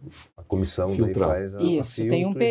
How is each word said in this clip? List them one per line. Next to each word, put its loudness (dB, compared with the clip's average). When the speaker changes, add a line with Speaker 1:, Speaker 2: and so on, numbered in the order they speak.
Speaker 1:
a -20
comissão 0
daí -2
Speaker 2:
Filtrar. 2
Speaker 1:
faz -2
a, -8
a -4
Speaker 3:
Isso, 0
tem 2
um 0
Speaker 1:
filtra 0
e 4